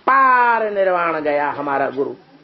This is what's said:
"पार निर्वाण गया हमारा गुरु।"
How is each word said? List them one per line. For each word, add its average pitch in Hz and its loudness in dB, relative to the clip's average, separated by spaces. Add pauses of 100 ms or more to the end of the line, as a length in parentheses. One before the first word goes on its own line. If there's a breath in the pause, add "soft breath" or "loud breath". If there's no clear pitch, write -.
"पार 247 2
निर्वाण 180 0
गया 147 -2
हमारा 139 -4
गुरु।" 127 -4 (300)